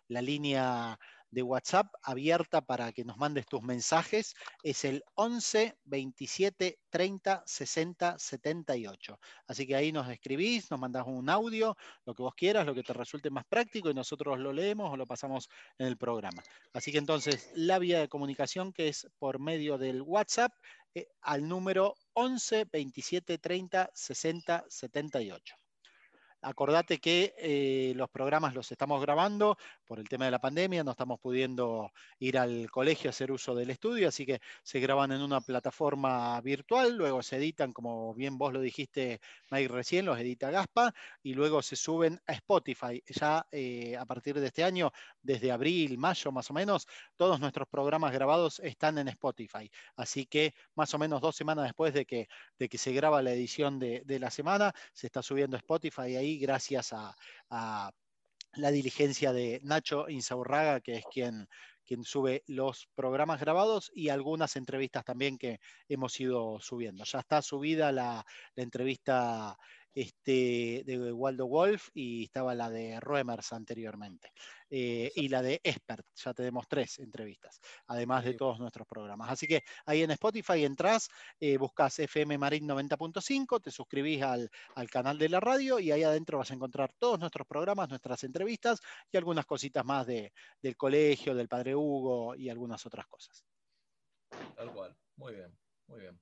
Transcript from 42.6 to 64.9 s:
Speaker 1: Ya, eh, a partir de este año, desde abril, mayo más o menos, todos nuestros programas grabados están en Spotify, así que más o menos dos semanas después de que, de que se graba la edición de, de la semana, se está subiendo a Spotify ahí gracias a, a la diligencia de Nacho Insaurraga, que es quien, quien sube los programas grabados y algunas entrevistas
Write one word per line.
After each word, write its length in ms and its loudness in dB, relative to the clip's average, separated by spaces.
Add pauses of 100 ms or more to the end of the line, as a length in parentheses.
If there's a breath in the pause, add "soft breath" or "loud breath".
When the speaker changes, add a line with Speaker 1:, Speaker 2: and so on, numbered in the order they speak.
Speaker 1:
Ya, 440 2
eh, 460 -6
a 80 -8
partir 340 -4
de 60 2
este 180 0
año, 280 2 (320 loud breath)
desde 280 2
abril, 460 2
mayo 340 0
más 200 -6
o 20 -6
menos, 340 0 (280 loud breath)
todos 240 4
nuestros 280 -2
programas 460 2
grabados 460 4
están 400 0
en 80 -2
Spotify, 640 -6 (260 loud breath)
así 320 -6
que 260 2 (220 soft breath)
más 180 0
o 60 0
menos 200 0
dos 160 2
semanas 300 0
después 300 0
de 100 2
que, 240 -4 (300 loud breath)
de 100 -2
que 80 -6
se 160 -2
graba 300 6
la 100 2
edición 460 0
de, 260 -4
de 140 -2
la 100 -4
semana, 420 2 (220 loud breath)
se 140 -8
está 160 -4
subiendo 340 0
a 20 -10
Spotify 560 -2
ahí 120 0 (100)
gracias 540 -2
a, 240 -10 (340 loud breath)
a 400 -4 (640)
la 140 2
diligencia 640 2
de 320 0
Nacho 460 0
Insaurraga, 720 0
que 160 -6
es 140 -10
quien, 360 -4 (360 loud breath)
quien 200 -6
sube 440 0
los 480 -4
programas 440 0
grabados 560 2
y 140 -2
algunas 460 0
entrevistas 500 -4